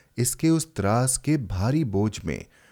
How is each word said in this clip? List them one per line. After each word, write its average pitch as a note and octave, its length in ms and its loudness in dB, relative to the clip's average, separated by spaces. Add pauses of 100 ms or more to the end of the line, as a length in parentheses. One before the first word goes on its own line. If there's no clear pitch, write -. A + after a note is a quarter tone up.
(180)
इसके C#3 320 0
उस D#3+ 240 0
त्रास A2+ 440 2
के D3+ 180 0
भारी A#2 480 0
बोझ G#2 400 -2
में C#2+ 200 -6 (280)